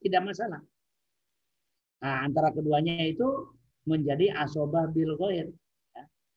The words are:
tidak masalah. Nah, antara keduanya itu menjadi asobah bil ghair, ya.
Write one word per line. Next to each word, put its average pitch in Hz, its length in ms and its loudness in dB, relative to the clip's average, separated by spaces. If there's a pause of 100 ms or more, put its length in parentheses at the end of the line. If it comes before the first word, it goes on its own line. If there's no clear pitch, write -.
tidak 185 240 2
masalah. 185 380 -6 (1400)
Nah, 135 240 -2
antara 151 240 2
keduanya 156 560 0
itu 165 480 -2 (320)
menjadi 156 540 2
asobah 156 500 0
bil 156 320 0
ghair, 180 320 -2 (400)
ya. 262 120 -18 (320)